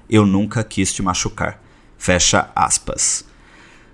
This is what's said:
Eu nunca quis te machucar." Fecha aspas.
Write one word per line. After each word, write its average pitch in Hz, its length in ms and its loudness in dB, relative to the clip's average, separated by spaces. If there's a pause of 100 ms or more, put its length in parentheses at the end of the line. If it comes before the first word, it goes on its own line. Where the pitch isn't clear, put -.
Eu 107 160 6
nunca 101 380 0
quis - 300 -2
te - 100 -6
machucar." - 580 -4 (360)
Fecha 90 580 2
aspas. - 720 -2 (680)